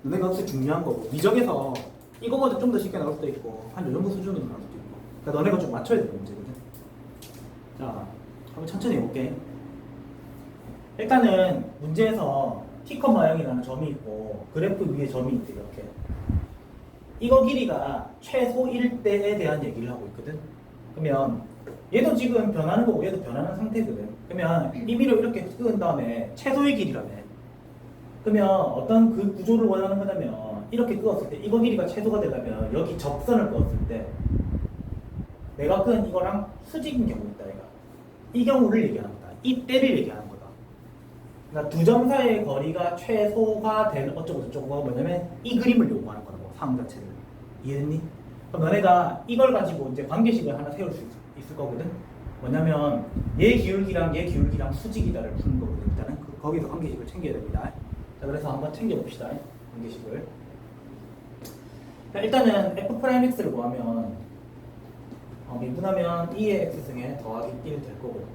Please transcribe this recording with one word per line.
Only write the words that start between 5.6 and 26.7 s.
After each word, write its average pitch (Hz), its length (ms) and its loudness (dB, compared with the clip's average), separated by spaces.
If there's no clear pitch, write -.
맞춰야 233 280 2
되는 - 140 -2
문제거든. - 400 -10
자, 110 280 -8
한번 160 200 -10
천천히 196 300 0
해볼게. 127 360 -2
일단은 220 680 6
문제에서 165 800 2
T - 140 -10
컴마 208 300 6
영이라는 135 340 0
점이 135 260 -4
있고, 107 640 -8
그래프 196 400 0
위에 139 140 0
점이 123 280 -2
있대, - 180 -4
이렇게. - 300 -12
이거 247 260 8
길이가 - 640 0
최소 254 480 0
일 240 340 0
대에 202 360 4
대한 151 260 0
얘기를 117 260 -6
하고 110 180 -8
있거든. 147 300 -10
그러면 - 480 0
얘도 262 220 6
지금 233 360 2
변하는 170 340 4
거고, 175 200 2
얘도 190 180 -2
변하는 131 320 -4
상태거든. 208 540 -2
그러면 170 460 0
임의로 233 320 6
이렇게 208 260 0
끄은 220 340 0
다음에 131 560 0
최소의 277 400 2